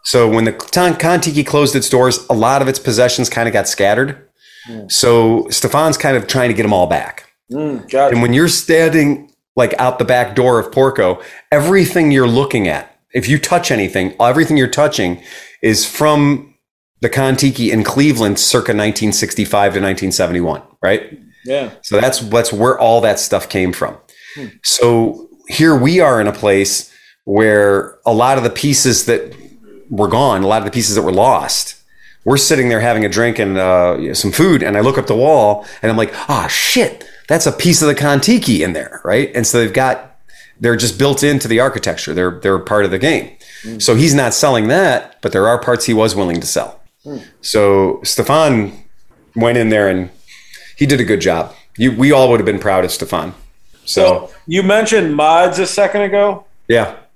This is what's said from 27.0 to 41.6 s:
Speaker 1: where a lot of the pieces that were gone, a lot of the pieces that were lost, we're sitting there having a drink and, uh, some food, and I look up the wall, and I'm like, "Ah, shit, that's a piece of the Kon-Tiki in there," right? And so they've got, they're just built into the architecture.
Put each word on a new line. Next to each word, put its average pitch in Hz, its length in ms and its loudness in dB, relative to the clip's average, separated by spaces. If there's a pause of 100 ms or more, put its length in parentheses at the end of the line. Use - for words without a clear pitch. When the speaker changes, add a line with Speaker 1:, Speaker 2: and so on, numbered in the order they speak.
Speaker 1:
where 104 840 2
a 117 80 2
lot 127 240 2
of 120 60 -2
the 120 60 0
pieces 135 560 -2
that - 280 -2 (560)
were 101 180 -2
gone, 113 340 0
a 95 40 0
lot 107 120 2
of 101 60 -4
the 101 60 -6
pieces 107 240 -4
that 104 80 0
were 90 100 -2
lost, 92 640 0 (480)
we're 131 120 2
sitting 135 320 0
there 113 120 0
having 113 240 0
a 104 40 -2
drink 113 300 -2
and, 98 200 -2
uh, 90 560 0
some 98 180 -4
food, 170 300 2
and 95 140 -2
I 104 40 2
look 135 180 0
up - 80 -6
the 110 100 -2
wall, 117 480 2 (180)
and 113 80 0
I'm 110 80 -2
like, 110 140 -2 (160)
"Ah, 113 200 -2
shit, - 560 -2 (240)
that's 165 180 0
a - 60 0
piece 165 300 0
of 151 60 2
the 143 60 0
Kon-Tiki 143 680 0
in 87 100 -2
there," - 320 -10
right? 113 300 0
And 120 120 -2
so 117 120 0
they've 110 140 0
got, - 440 -4 (440)
they're 117 160 0
just 117 220 -4
built 139 260 0
into 143 240 0
the 113 100 0
architecture. 98 560 -4